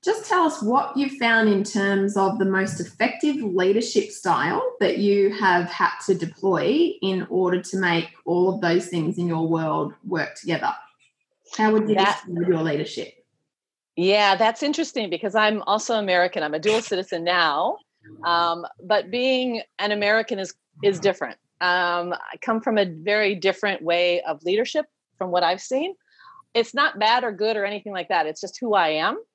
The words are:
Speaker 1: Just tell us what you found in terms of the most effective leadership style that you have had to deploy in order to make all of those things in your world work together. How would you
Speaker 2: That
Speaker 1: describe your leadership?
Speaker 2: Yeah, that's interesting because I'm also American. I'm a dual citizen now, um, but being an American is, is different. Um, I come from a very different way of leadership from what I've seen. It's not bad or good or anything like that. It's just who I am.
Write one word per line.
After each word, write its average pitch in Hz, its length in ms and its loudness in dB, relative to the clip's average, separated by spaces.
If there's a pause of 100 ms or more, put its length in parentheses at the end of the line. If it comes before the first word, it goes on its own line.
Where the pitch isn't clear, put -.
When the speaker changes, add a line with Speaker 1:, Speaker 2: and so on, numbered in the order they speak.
Speaker 1:
Just 440 240 -2
tell 370 180 2
us - 180 -2
what 247 340 0
you 277 100 0 (120)
found 226 300 4
in 196 140 4
terms 196 540 0
of 196 220 2
the 196 60 2
most 190 340 0
effective 262 560 -2
leadership 202 720 0
style 170 540 0 (160)
that 180 180 2
you 202 380 4
have 180 300 2
had - 260 0 (160)
to 190 80 4
deploy 185 760 0 (120)
in 190 260 -2
order 185 320 0
to - 160 -6
make 170 300 2 (180)
all 180 300 2
of 214 60 -6
those 175 260 2
things 170 320 -2
in 175 80 -2
your 165 200 -2
world 156 460 -2 (100)
work 175 300 -4
together. - 400 -2 (840)
How 214 180 4
would 214 140 2
you 214 60 2
Speaker 2:
That 190 320 2
Speaker 1:
describe 175 240 -2
your 165 140 2
leadership? 147 500 -4 (840)
Speaker 2:
Yeah, 196 400 4
that's 220 280 2
interesting 285 460 -4
because 208 260 -4
I'm 214 280 2
also 220 320 -2
American. 180 480 0
I'm 151 100 -4
a 160 60 -2
dual 214 220 0
citizen 185 420 -6
now, 175 540 0 (480)
um, 170 400 0 (180)
but 185 280 0
being 254 500 -2 (180)
an 208 120 -2
American 208 480 0
is, 190 140 -8 (280)
is 196 180 2
different. 180 380 -2 (220)
Um, 175 540 0
I - 280 -12
come 220 200 -2
from 220 160 0
a 202 80 4
very 202 500 -2
different 190 480 -2
way 175 380 2
of 156 220 -8
leadership 233 420 0 (320)
from 185 120 -6
what 175 140 2
I've 180 180 0
seen. 320 320 -4 (600)
It's 233 200 0
not 277 260 0
bad 226 240 2
or 233 80 -4
good 208 260 -2
or 202 80 -2
anything 202 280 -6
like 175 160 -8
that. 170 160 2
It's 156 160 -8
just 190 180 -12
who 233 140 -2
I 175 160 4
am. 180 320 -2 (140)